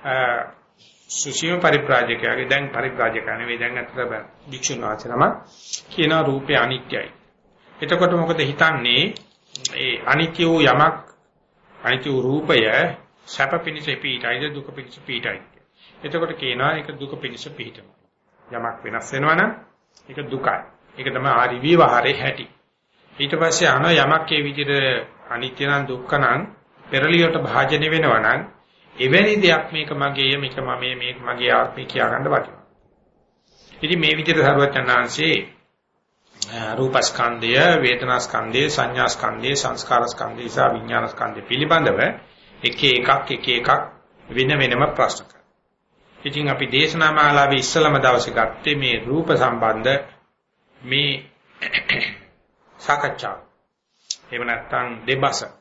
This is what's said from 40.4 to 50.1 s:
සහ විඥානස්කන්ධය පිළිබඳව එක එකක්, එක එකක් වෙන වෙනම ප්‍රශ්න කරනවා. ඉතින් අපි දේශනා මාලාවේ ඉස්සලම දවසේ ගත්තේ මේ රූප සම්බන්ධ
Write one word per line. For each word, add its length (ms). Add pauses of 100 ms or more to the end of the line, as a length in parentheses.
සහ 120 (100)
විඥානස්කන්ධය 720
පිළිබඳව 580 (600)
එක 220
එකක්, 280 (180)
එක 200
එකක් 220 (560)
වෙන 240
වෙනම 400
ප්‍රශ්න 360
කරනවා. 180 (760)
ඉතින් 300
අපි 180
දේශනා 440
මාලාවේ 480
ඉස්සලම 360
දවසේ 380
ගත්තේ 420
මේ 280
රූප 260
සම්බන්ධ 640 (880)